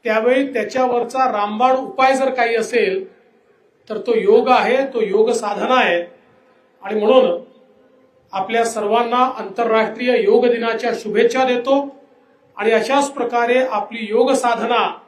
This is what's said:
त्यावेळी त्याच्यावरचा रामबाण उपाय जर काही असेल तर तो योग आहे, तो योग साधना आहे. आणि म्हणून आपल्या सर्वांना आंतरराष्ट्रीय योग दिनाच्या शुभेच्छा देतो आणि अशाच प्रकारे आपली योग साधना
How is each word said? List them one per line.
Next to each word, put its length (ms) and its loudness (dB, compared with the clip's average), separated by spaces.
त्यावेळी 480 2
त्याच्यावरचा 800 -2
रामबाण 440 0
उपाय 400 0
जर 180 0
काही 220 0
असेल 480 -2
तर 80 -6
तो 180 -2
योग 320 4
आहे, 280 4
तो 140 -6
योग 300 2
साधना 460 -2
आहे. 240 2
आणि 180 -2
म्हणून 400 4
आपल्या 320 -2
सर्वांना 600 0
आंतरराष्ट्रीय 880 -2
योग 240 4
दिनाच्या 480 -2
शुभेच्छा 500 0
देतो 360 0
आणि 160 -2
अशाच 380 0
प्रकारे 500 -2
आपली 480 -6
योग 260 2
साधना 480 -2